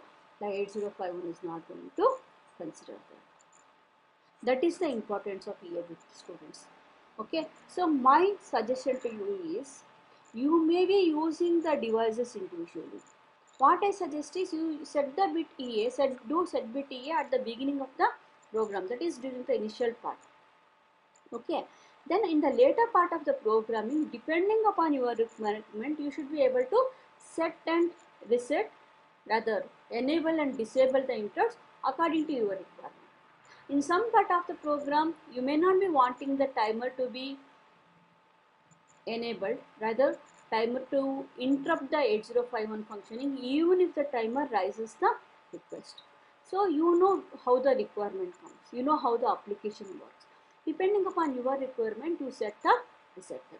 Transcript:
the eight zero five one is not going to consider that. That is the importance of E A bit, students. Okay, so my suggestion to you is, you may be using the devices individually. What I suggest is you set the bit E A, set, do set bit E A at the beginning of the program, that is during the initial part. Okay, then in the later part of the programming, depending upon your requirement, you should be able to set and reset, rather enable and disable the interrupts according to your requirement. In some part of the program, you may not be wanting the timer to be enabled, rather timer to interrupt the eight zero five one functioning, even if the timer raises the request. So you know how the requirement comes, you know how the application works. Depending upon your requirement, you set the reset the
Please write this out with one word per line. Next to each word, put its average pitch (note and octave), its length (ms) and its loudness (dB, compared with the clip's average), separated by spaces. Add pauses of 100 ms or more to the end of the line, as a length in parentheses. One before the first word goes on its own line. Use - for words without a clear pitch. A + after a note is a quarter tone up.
(420)
the G#3 60 -6
eight G3+ 240 -4
zero G3+ 260 -6
five F3+ 160 -6
one F3 180 -8
is E3 100 -14
not E3 280 -8
going E3+ 260 -16
to C5 200 2 (420)
consider - 340 -14
that. D#2+ 260 -20 (1300)
That B3+ 220 0
is E4+ 140 -2
the E4+ 100 -2
importance G3+ 580 -8
of G3+ 160 -10
E F3+ 60 -16 (100)
A - 20 -8
bit, E3+ 160 -14 (160)
students. - 520 -20 (520)
Okay, D#4 300 -4 (220)
so F4+ 180 0
my D4+ 540 6
suggestion B3 580 -2
to - 80 -6
you G3 540 -6
is, - 220 -18 (500)
you D4+ 320 4
may F4 200 4
be F#4+ 220 4
using D#4+ 540 2
the D#4 140 2
devices A3+ 640 0
individually. E3+ 640 -10 (560)
What E4 260 6
I G4+ 80 2
suggest D4+ 460 -6
is F#4 160 -4
you D#4+ 300 -4
set C4+ 320 -2
the F#4+ 180 2
bit E4 140 -2 (100)
E A#3 280 -2
A, B3 60 -2
set, C4 360 -2
do D#4+ 220 0
set A3+ 240 -4
bit C#4 160 -6
E C4 220 -8
A D#4+ 80 0
at B3 120 -4
the B3+ 80 2
beginning C4+ 420 -4
of C4 160 -8
the F#4+ 100 2 (440)
program, G3 360 -2
that B3 140 -6
is E4+ 160 -4
during B3+ 260 -10
the B3+ 120 0
initial A3 360 -2 (100)
part. C#3+ 160 -8 (1120)
Okay, A#3+ 320 -4 (460)
then G4+ 160 2
in D#4+ 160 2
the D4 80 4
later C4+ 420 6
part F4 200 4
of D#4+ 140 -4
the C#4+ 80 2
programming, A3 760 0
depending F4+ 600 0
upon E4+ 260 4
your A#3+ 220 0
requirement, A3 840 -4
you C#4+ 120 -4
should C#4 200 -10
be D4+ 100 0
able B3+ 220 4
to B4+ 220 2 (320)
set E4 380 -4 (120)
and E4+ 240 2 (380)
reset, B3 420 0 (580)
rather A3 360 0 (260)
enable D4+ 480 0
and C4 180 -2
disable C4 480 4
the B3+ 80 -4
interrupts A#3 440 -2 (300)
according D#4+ 380 0
to D#4 80 -4
your A3+ 160 0
requirement. - 460 -10 (760)
In C#4 120 2
some G#4 300 2
part G#4+ 200 4
of F4 160 2
the E4+ 80 -8
program, D4 580 0 (200)
you B3 80 -6
may C4+ 140 0
not F#4 240 4
be G4 80 2
wanting C#4 480 2
the C4+ 120 2
timer A3+ 440 -2
to B3+ 160 -4
be C4 300 -8 (1700)
enabled, A3+ 540 -6 (200)
rather A3+ 380 2 (340)
timer A#3 300 0 (100)
to C4+ 340 0 (140)
interrupt C#4 500 0
the D#4 80 0
eight G#3+ 280 2
zero A#3+ 260 0
five G#3+ 180 -4
one G#3+ 140 -8
functioning, A3+ 540 -8
even D#4 420 2
if F4+ 160 2
the D4 80 0
timer B3+ 480 -2
raises G#3 480 -2
the G#4 140 4 (400)
request. - 480 -16 (420)
So G4 240 0
you E4+ 320 4
know F#4 240 4 (220)
how B3+ 140 6
the C4+ 100 2
requirement G3+ 720 -2
comes, - 320 -20
you A#3+ 100 -4
know D4 140 2
how A#3+ 180 0
the A3+ 140 0
application G3+ 580 -6 (140)
works. - 240 -20 (420)
Depending F#4+ 400 0
upon D#4+ 260 0
your B3+ 240 -2
requirement, B3+ 640 -4
you C4+ 120 -6
set G#3+ 300 -6
the F4 120 6 (420)
reset - 260 -14 (100)
the - 80 -20